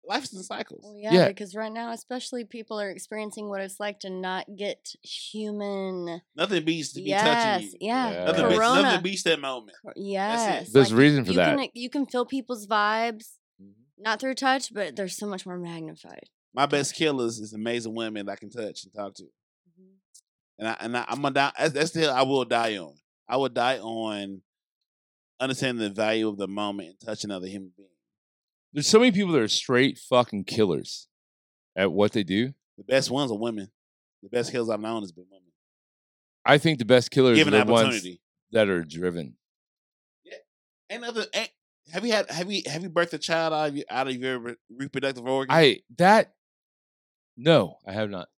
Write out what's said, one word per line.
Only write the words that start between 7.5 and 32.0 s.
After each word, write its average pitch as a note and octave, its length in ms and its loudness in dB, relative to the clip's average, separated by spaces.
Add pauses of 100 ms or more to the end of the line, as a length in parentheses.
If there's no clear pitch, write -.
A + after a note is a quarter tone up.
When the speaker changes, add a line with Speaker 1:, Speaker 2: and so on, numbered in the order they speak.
Speaker 1:
you. - 160 -8
Speaker 2:
yeah. A#3+ 240 -2
Speaker 3:
Yeah. F3 140 -4
Speaker 1:
Nothing F#3 240 2
beats, - 100 4
Speaker 2:
Corona. B3+ 240 6
Speaker 1:
nothing G#3+ 200 2
beats F#3+ 200 -4
that D#3+ 160 2
moment. B2+ 420 -8
Speaker 2:
Cor-, - 140 -16
Speaker 1:
That's - 60 -12
it. G3 100 -8
Speaker 2:
yes, G3 600 -2
Speaker 3:
There's A#2+ 200 8
a - 20 0
Speaker 2:
like, A#2 60 6
Speaker 3:
reason C#3+ 260 6
for F#2 60 -2
Speaker 2:
you F2 60 4
Speaker 3:
that. E2 200 4
Speaker 2:
can, - 160 -2
you A#3+ 160 -8
can C#4+ 160 -2
feel B3 200 -2
people's B3 420 -8
vibes, A3 600 0 (320)
Speaker 1:
Mm-hmm. G3 420 -20
Speaker 2:
not G#3+ 160 -2
through C4 160 -2
touch, C4 380 0
but F3+ 220 -6
they're G3 120 -6
so F3+ 200 -10
much F#3+ 180 -8
more F3+ 120 -10
magnified. E3 680 -14 (280)
Speaker 1:
My C3+ 120 2
best C#3+ 300 -2
killers B2+ 440 0
is G#2+ 140 -14
amazing A2+ 420 -6
women G#2+ 300 -8
that G2 80 -8
I - 20 -10
can G#2 140 -20
touch G#2+ 340 -10
and G2 100 -20
talk G2+ 220 -10
to. - 80 -20
Speaker 2:
Mm-hmm. F3+ 680 -20 (680)
Speaker 1:
And A2 80 -6
I, A2+ 140 -4
and A#2 160 -6
I, A#2+ 100 -4
I'm C3+ 140 -6
gonna C#3 140 0
die. C#3 220 2
That's, D3+ 160 0
that's D3+ 180 0
the E3 100 -4
hill D3 100 2
I C3 120 4
will C3 200 2
die A#2 340 0
on. D2+ 180 -14 (340)
I B2 80 0
will C3+ 120 0
die B2 280 0
on G#2 640 -8 (1000)
understanding B2+ 480 -2
the - 60 -2
value A2 340 0
of G2+ 100 -4
the G2 120 -4
moment G2+ 400 -6
and F#2+ 100 -20
touching G#2+ 320 -10
another F#2 160 -10
human F#2+ 300 -12
being. G2 100 -20 (840)
Speaker 3:
There's C#3+ 140 -2
so G#3+ 120 8
many B3 120 6
people F#3 220 0
that C3+ 80 4
are G#2+ 60 2
straight C3 500 2
fucking A#2 480 0
killers F2 640 -2 (680)
at F#2+ 160 2
what G#2 220 2